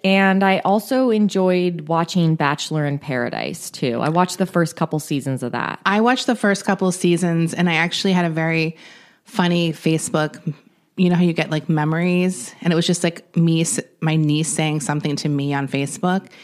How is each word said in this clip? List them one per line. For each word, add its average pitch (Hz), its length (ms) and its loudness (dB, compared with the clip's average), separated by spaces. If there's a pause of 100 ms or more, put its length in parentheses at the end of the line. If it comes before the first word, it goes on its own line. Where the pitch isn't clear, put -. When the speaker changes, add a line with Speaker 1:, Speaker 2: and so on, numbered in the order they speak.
Speaker 1:
And 190 380 4
I 190 160 4
also 240 500 2
enjoyed 180 800 2
watching 165 460 2
Bachelor 151 500 -2
in 143 120 -2
Paradise 120 720 -4
too. 120 320 -2
I 147 80 0
watched 180 280 0
the 190 80 0
first 170 320 -2
couple 156 220 -2
seasons 135 440 -4
of 120 80 -6
that. - 340 -4
Speaker 2:
I 202 140 2
watched 247 280 2
the 240 80 2
first 202 280 0
couple 190 300 0
seasons, 170 600 0
and 180 160 0
I 165 40 2
actually 170 400 0
had 175 120 2
a 165 40 0
very 160 480 -2 (480)
funny 175 480 0
Facebook, 156 640 -2 (560)
you 180 140 2
know 175 60 4
how 175 80 4
you 170 100 2
get, 160 180 -2
like, 156 160 -4
memories? 175 920 0
And - 100 0
it 160 40 2
was 170 120 2
just, 175 160 0
like, - 320 -6
me, 165 260 2
s-, - 200 -2 (180)
my 160 160 0
niece 151 320 0
saying 156 320 -2
something 147 380 -4
to - 120 -6
me 143 240 -2
on 139 140 -4
Facebook. 139 600 -4 (160)